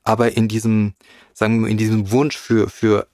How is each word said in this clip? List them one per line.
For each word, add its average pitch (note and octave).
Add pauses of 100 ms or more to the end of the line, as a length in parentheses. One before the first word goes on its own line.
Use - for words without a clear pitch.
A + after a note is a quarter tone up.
aber A2+
in A2+
diesem, G#2+ (400)
sagen A2
wir, A2
in A2
diesem G#2+
Wunsch C#3
für, A2
für G#2+